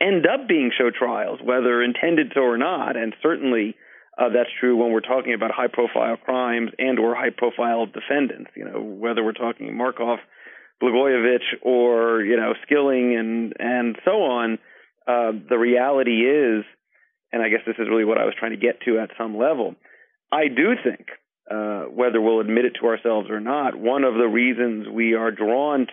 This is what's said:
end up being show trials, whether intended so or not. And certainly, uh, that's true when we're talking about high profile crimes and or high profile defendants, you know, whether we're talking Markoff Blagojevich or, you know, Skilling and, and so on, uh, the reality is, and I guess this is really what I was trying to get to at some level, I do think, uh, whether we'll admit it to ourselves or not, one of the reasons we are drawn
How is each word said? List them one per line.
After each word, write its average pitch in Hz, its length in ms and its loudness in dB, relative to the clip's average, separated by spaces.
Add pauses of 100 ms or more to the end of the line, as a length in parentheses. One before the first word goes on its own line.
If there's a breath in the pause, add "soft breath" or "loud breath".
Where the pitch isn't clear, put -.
end 180 260 4
up 247 220 -2
being 143 280 2
show 120 140 2
trials, 104 520 -2
whether 120 400 2
intended 151 520 0
so 139 60 2
or 120 180 4
not. 143 380 -2
And 113 260 -4
certainly, 123 520 0 (440 loud breath)
uh, 123 120 2
that's 120 200 2 (100)
true 123 160 2
when 117 160 2
we're 110 80 2
talking 123 340 -2
about 110 160 -2
high 123 180 -2
profile 117 480 0
crimes 120 600 -2
and 131 200 0
or 117 160 2
high 123 220 -2
profile 117 500 0
defendants, 107 680 -4
you 104 100 -14
know, 110 160 -8
whether 110 420 -4
we're 110 100 0
talking 113 420 -8
Markoff 117 440 -4 (640 loud breath)
Blagojevich 123 800 2
or, 117 600 4
you 107 140 2
know, 113 260 0
Skilling 131 540 2
and, 113 420 -4
and 120 460 -2
so 202 180 2
on, 120 360 -2 (480 soft breath)
uh, 120 260 2 (160)
the 123 80 2
reality 123 680 2
is, 127 420 2 (680)
and 117 100 -2
I 113 60 0
guess 113 180 2
this 113 120 -4
is 107 100 -4
really 110 160 2
what 110 140 2
I 113 60 2
was 107 140 -2
trying 113 140 -4
to 110 40 -8
get 113 260 -2
to 113 160 2
at 110 180 -6
some 110 200 -8
level, 127 380 -2 (560 soft breath)
I 151 180 2
do 151 340 2
think, - 240 -4 (440)
uh, 107 340 -6
whether 113 360 0
we'll 110 200 4
admit 110 240 2
it 120 160 -2
to - 80 2
ourselves 110 420 -2
or 107 100 -6
not, 131 360 -4
one 127 280 0
of 123 100 2
the 120 120 2
reasons 117 600 0
we 113 260 0
are 113 160 0
drawn 123 600 0